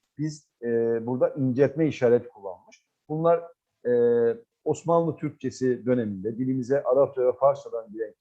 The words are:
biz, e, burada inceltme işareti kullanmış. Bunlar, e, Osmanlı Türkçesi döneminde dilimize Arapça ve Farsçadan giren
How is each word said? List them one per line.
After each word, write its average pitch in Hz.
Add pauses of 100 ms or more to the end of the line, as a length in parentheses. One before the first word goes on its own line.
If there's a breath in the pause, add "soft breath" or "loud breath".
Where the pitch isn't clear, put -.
(180)
biz, 151 (140)
e, 117 (380)
burada 127
inceltme 135
işareti 120
kullanmış. - (260)
Bunlar, 165 (420)
e, 120 (720)
Osmanlı 165
Türkçesi 127
döneminde 110
dilimize 131
Arapça 127
ve 123
Farsçadan 117
giren 110